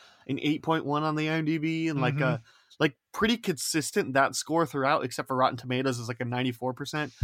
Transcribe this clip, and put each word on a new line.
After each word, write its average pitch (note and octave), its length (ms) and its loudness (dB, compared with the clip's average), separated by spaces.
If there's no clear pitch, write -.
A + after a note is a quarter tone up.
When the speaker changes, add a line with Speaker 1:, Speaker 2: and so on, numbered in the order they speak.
Speaker 1:
an C#3 140 -2
eight D3 220 0
point D#3+ 220 0
one D3 180 0
on D3+ 120 0
the D#3 140 0
I D#3 40 0
M D#3+ 120 0
D D#3+ 120 2
B D#3+ 300 0
and, D3 120 0
like, B2+ 160 2
Speaker 2:
Mm-hmm. C#3+ 80 0
Speaker 1:
a, B2 180 0
like, D3+ 180 2
pretty A3+ 240 2
consistent, D#3+ 800 -2
that C3+ 220 4
score D#3+ 300 0
throughout, C#3+ 380 0
except - 240 -4
for C3 80 -2
Rotten B2+ 220 4
Tomatoes B2+ 420 -2
is, A#2 80 -6
like, B2 140 -6
a B2 40 -4
ninety-four B2 480 -2
percent. D3 380 -6